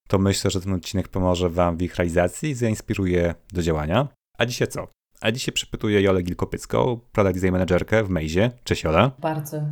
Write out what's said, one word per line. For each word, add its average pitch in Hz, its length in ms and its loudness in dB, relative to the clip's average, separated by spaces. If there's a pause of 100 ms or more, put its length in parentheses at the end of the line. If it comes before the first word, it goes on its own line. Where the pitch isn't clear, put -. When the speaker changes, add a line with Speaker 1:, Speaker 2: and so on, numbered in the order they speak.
Speaker 1:
to 98 120 2
myślę, 98 320 2
że 92 100 -4
ten 98 120 -6
odcinek 90 340 -4
pomoże 90 420 0
wam 85 280 0
w 85 40 -6
ich 90 140 -4
realizacji 87 540 0
i 139 60 -4
zainspiruje 95 800 0 (180)
do 90 80 -2
działania. 82 460 0 (300)
A 117 80 0
dzisiaj 123 220 -2
co? 87 200 -8 (340)
A 110 100 0
dzisiaj 123 220 -6
przypytuję - 480 0
Jolę 95 200 4
Gilkopycką, 110 760 -2 (120)
product 98 240 2
design 92 160 0
managerkę 90 520 2
w 98 60 -4
Maze'ie. 87 400 0 (140)
Cześć, - 200 -2
Jola. 90 360 4
Speaker 2:
Bardzo 156 420 -6 (100)